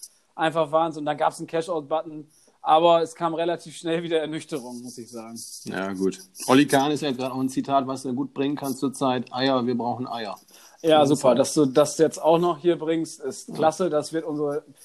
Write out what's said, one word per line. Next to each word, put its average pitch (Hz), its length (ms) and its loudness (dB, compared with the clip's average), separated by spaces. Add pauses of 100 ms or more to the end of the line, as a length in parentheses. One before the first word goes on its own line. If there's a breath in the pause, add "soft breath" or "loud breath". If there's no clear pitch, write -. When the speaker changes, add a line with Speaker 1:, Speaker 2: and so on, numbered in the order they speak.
(360 loud breath)
Speaker 1:
Einfach 160 360 0
Wahnsinn. 160 340 0
Dann 147 120 -2
gab's 156 200 0
einen 165 100 -10
Cashout-Button, 160 840 -4 (320 soft breath)
aber 165 400 6
es 160 120 -4
kam 165 200 -4
relativ 165 420 -4
schnell 170 280 -4
wieder 165 180 0
Ernüchterung, 147 600 -8
muss 123 160 -14
ich 113 140 -14
sagen. 117 260 -14 (280)
Speaker 2:
Ja, 95 260 -6
gut. 95 260 -2 (300)
Olli 139 180 6
Kahn 139 260 2
ist 143 100 -4
ja 151 80 -4
jetzt 123 80 -6
gerade 127 180 -6
auch 131 60 -4
ein 131 80 -2
Zitat, 135 380 -2
was 131 160 -8
du 131 120 -6
gut 139 180 -6
bringen 139 220 -4
kannst 139 240 -6
zur 131 140 -2
Zeit. 127 400 -2
„Eier, 127 340 0
wir 123 100 -2
brauchen 120 300 -4
Eier.“ 113 320 -10 (420 soft breath)
Speaker 1:
Ja, 156 180 6
Speaker 2:
Das 143 120 6
ist 143 80 4
Speaker 1:
super. - 100 4
Speaker 2:
halt 127 100 6
Speaker 1:
Dass 127 140 2
du 151 120 4
das 143 320 2
jetzt 160 240 2
auch 165 180 6
noch 175 200 0
hier 170 180 2
bringst, 160 440 -4
ist - 280 -10
Speaker 2:
Ja. - 60 -14
Speaker 1:
klasse. 160 340 2
Das 151 220 -2
wird 160 140 -4
unsere, 147 380 -4 (220 loud breath)